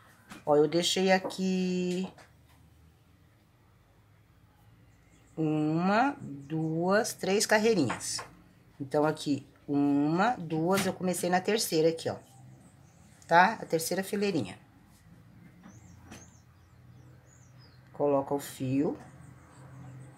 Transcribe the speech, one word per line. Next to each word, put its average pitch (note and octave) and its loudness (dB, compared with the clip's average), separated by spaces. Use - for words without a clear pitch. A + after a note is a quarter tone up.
Ó, D3 4
eu D#3 6
deixei F3 2
aqui F#3 0
uma, E3 0
duas, D#3+ -2
três G3 0
carreirinhas. G#3 0
Então, D3 0
aqui, D3 -4
uma, C#3+ 2
duas, E3+ -2
eu F#3 -2
comecei F3+ -2
na F3+ 2
terceira F3+ 2
aqui, D#3+ -2
ó. G2 -6
Tá? F#3 6
A - -12
terceira E3+ -2
fileirinha. E3+ -2
Coloca C#3+ 0
o C#3+ -2
fio. C#3 -2